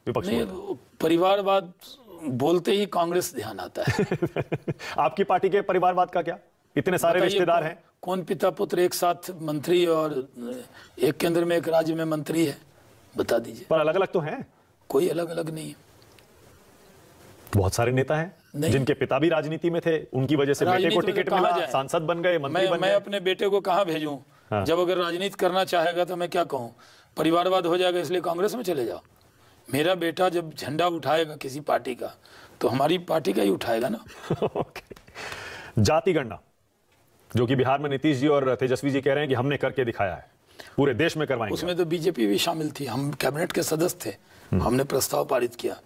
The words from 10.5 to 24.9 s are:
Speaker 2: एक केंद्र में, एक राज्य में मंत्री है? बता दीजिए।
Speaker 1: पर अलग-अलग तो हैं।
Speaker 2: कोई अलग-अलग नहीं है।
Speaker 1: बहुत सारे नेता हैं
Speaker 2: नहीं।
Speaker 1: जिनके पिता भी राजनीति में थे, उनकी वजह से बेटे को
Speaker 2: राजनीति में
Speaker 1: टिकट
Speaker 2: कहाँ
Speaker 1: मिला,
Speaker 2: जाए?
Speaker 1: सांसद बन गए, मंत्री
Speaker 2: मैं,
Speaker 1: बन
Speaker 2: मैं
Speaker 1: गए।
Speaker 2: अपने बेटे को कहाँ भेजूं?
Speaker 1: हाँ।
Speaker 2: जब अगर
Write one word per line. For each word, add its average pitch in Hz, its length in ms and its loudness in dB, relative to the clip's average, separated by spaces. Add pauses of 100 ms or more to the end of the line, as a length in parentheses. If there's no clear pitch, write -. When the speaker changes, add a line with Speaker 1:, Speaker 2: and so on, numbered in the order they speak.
Speaker 2:
एक 170 180 2
केंद्र 170 280 2
में, 170 120 2
एक 165 100 0
राज्य 160 280 2
में 160 100 -2
मंत्री 160 400 0
है? 139 120 -4 (600)
बता - 200 0
दीजिए। 113 320 -6
Speaker 1:
पर 214 100 4
अलग-अलग 180 280 2
तो 185 120 0
हैं। 170 280 -6 (420)
Speaker 2:
कोई 135 200 2
अलग-अलग 165 400 -4
नहीं 156 200 -10
है। - 240 -20 (1600)
Speaker 1:
बहुत 95 180 2
सारे 117 180 2
नेता 135 240 0
हैं 165 200 -4 (200)
Speaker 2:
नहीं। 147 160 0
Speaker 1:
जिनके 135 220 2
पिता 127 260 0
भी 165 100 4
राजनीति 156 400 0
में 165 120 0
थे, 160 220 0
उनकी 131 320 0
वजह 143 180 2
से 165 120 2
बेटे 180 120 2
को 185 60 2
Speaker 2:
राजनीति 214 240 2
में 190 80 -2
Speaker 1:
टिकट 185 140 0
Speaker 2:
कहाँ 190 120 2
Speaker 1:
मिला, 175 160 2
Speaker 2:
जाए? 165 100 -2
Speaker 1:
सांसद 135 340 -2
बन 170 200 -2
गए, 175 160 2
मंत्री 151 240 -2
Speaker 2:
मैं, 190 100 2
Speaker 1:
बन 170 80 0
Speaker 2:
मैं 185 100 2
Speaker 1:
गए। 202 60 4
Speaker 2:
अपने 202 240 -2
बेटे 185 280 0
को 196 140 2
कहाँ 190 240 2
भेजूं? 156 320 -4 (340)
Speaker 1:
हाँ। 107 140 0
Speaker 2:
जब 160 140 2
अगर 180 180 2